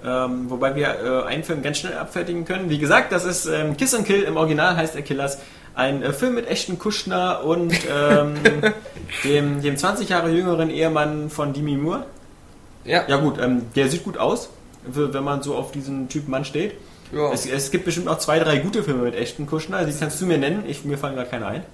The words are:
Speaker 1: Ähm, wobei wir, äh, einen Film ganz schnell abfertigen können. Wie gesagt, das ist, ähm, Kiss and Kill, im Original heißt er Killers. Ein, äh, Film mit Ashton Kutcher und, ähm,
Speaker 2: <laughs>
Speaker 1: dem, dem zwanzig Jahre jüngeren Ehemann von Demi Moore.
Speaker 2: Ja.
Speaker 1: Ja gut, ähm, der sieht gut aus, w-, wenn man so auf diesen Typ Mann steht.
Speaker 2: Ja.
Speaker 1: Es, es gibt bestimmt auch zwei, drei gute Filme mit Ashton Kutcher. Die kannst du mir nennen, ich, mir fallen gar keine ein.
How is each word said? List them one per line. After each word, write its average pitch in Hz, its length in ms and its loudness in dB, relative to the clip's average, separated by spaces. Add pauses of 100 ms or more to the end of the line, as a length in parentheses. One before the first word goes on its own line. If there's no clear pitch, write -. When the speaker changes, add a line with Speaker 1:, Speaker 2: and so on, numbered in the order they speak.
Speaker 1:
Ähm, 127 420 -2
wobei 131 260 0
wir, 147 120 0
äh, 127 400 0
einen 139 160 -4
Film 156 180 -4
ganz 147 180 -2
schnell 185 180 -6
abfertigen 170 480 -4
können. 185 240 -4
Wie 151 80 2
gesagt, 175 340 4
das 180 140 0
ist, 180 220 -2
ähm, 151 280 0
Kiss 262 180 2
and 226 120 2
Kill, 202 180 4
im 156 140 -2
Original 160 400 4
heißt 160 180 -2
er 147 60 -6
Killers. 139 380 -4 (360)
Ein, 135 260 2
äh, 135 120 0
Film 247 220 0
mit 233 120 -2
Ashton 185 320 -2
Kutcher 185 640 -2
und, 170 300 2 (180)
ähm, 147 440 4 (420)
Speaker 2:
<laughs> - 480 -10
Speaker 1:
dem, 143 360 4
dem 143 160 0
zwanzig 202 320 0
Jahre 170 220 2
jüngeren 165 380 2
Ehemann 151 600 2
von 147 240 -2
Demi 143 220 0
Moore. 160 300 -2 (800)
Speaker 2:
Ja. - 220 4
Speaker 1:
Ja 139 100 4
gut, 147 240 2
ähm, 123 220 2 (120)
der 135 140 4
sieht 165 160 -2
gut 190 120 -6
aus, 180 320 0 (360)
w-, 139 280 0
wenn 139 120 -2
man 143 180 -2
so 139 120 -4
auf 127 180 -4
diesen 135 360 -6
Typ 143 200 -4
Mann 135 160 -2
steht. 180 300 -4 (360)
Speaker 2:
Ja. 147 220 0
Speaker 1:
Es, 123 120 -2
es 135 260 -2
gibt 175 140 0
bestimmt 170 220 -2
auch 160 120 0
zwei, 156 200 2
drei 156 200 4
gute 147 240 0
Filme 135 200 0
mit 120 120 0
Ashton 120 300 -4
Kutcher. 170 400 -2
Die 151 120 -2
kannst 156 240 -4
du 185 40 -2
mir 170 120 4
nennen, 156 300 0
ich, 147 180 -8
mir 143 120 -2
fallen 139 180 -6
gar 127 100 -4
keine 113 220 -6
ein. 127 160 -6 (100)